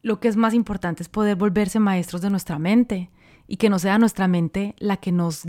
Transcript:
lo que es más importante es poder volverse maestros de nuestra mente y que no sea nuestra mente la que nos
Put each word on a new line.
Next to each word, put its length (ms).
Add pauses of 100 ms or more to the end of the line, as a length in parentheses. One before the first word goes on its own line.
lo 180
que 80
es 80
más 160
importante 500
es 60
poder 280
volverse 440
maestros 400
de 100
nuestra 280
mente 520 (360)
y 100
que 140
no 80
sea 200
nuestra 300
mente 500
la 200
que 140
nos 360